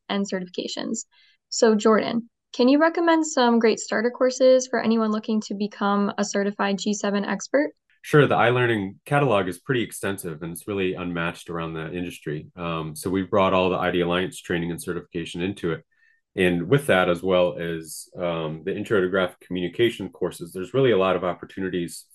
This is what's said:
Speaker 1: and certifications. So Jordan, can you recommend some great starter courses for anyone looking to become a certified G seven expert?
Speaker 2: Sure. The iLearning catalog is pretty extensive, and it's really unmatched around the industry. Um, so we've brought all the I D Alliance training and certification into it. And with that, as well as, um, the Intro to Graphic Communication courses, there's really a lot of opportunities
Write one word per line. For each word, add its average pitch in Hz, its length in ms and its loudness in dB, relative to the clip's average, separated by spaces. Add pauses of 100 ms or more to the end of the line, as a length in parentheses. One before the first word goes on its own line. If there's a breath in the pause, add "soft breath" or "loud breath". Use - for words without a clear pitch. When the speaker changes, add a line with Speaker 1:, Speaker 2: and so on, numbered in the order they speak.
(100)
Speaker 1:
and 202 200 -2
certifications. 196 760 -8 (420 soft breath)
So 220 260 4
Jordan, 226 540 2 (240)
can 247 160 2
you 285 100 6
recommend 330 480 4
some 240 320 2
great 220 220 2
starter 226 300 -2
courses 254 560 4
for 233 140 -2
anyone 220 300 2
looking 220 320 -2
to - 120 -8
become 202 640 0
a 208 60 2
certified 202 540 -2
G 208 140 -2
seven 202 320 -2
expert? 247 460 0 (320)
Speaker 2:
Sure. 147 240 6
The 110 100 2
iLearning 113 680 2
catalog 120 440 2
is 90 100 -8
pretty 123 240 -2
extensive, 90 600 -8
and 85 100 -8
it's - 160 -16
really 95 260 -2
unmatched 85 560 -6
around 82 240 -6
the 80 180 -8
industry. 82 540 -8 (100)
Um, 80 380 -6
so 90 160 -6
we've 95 180 -2
brought 95 240 4
all 92 160 4
the 90 100 0
I 90 120 0
D 90 100 2
Alliance 87 400 -2
training 85 300 -4
and 80 100 -8
certification 87 600 -8
into 92 300 -4
it. 78 120 -8 (520)
And 90 320 2
with 143 180 2
that, 92 220 4
as 87 160 0
well 90 340 2
as, 82 580 -8
um, 82 480 -4
the 95 100 -4
Intro 104 260 0
to 92 80 2
Graphic 90 320 -2
Communication 92 680 -2
courses, 85 420 -6
there's 92 200 -10
really 131 200 4
a 101 40 4
lot 95 200 2
of 87 80 -4
opportunities 90 920 -6